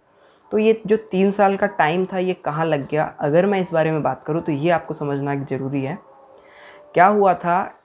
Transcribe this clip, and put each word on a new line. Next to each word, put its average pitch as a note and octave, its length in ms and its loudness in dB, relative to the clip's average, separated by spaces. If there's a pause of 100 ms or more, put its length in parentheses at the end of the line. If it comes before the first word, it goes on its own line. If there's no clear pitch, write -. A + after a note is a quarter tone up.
(520)
तो G#3 60 0
ये A3 280 2
जो G#3+ 100 4
तीन G3 340 0
साल G3 260 2
का G3+ 100 0
टाइम F3+ 400 -2
था F#3+ 120 -6
ये F#3 160 -2
कहाँ D#3 320 -4
लग C#3+ 240 -2
गया, D3+ 300 -2
अगर D#3+ 260 2
मैं G3 140 0
इस E3+ 120 -4
बारे D#3+ 180 2
में D#3 120 -2
बात C3+ 240 -4
करूँ D#3+ 160 -2
तो D#3+ 100 -4
ये D3 180 0
आपको D#3+ 240 -2
समझना C#3+ 400 -4
ज़रूरी C#3 500 -4
है। D#3 140 -8 (960)
क्या F3 120 6
हुआ G3+ 280 4
था F3 280 -2 (220)